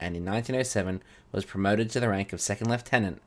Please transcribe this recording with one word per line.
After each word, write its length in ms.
and 160
in 80
nineteen 320
oh 60
seven 400
was 120
promoted 460
to 100
the 80
rank 240
of 80
second 300
lieutenant 560